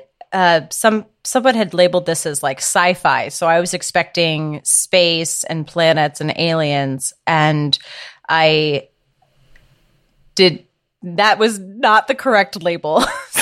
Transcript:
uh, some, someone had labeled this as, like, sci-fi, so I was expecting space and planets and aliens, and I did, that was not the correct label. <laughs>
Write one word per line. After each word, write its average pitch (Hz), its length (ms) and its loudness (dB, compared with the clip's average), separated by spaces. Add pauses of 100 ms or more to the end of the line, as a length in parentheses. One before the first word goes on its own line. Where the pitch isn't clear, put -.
(320)
uh, 175 380 4
some, 214 360 0 (200)
someone 254 300 0
had 202 180 -2
labeled 175 320 2
this 165 200 -4
as, 147 160 -6
like, 135 180 -4
sci-fi, 165 680 0
so - 180 -4
I 165 120 4
was 175 140 -2
expecting 160 880 -4
space 170 800 0
and 160 240 -6
planets 156 540 0
and 151 160 -2
aliens, 143 760 -2 (140)
and 151 500 2 (520)
I 156 580 2 (1500)
did, 185 300 2 (360)
that 202 380 0
was 220 200 0
not 214 480 0
the 269 80 -2
correct 202 480 0
label. 170 460 0
<laughs> - 40 -10 (280)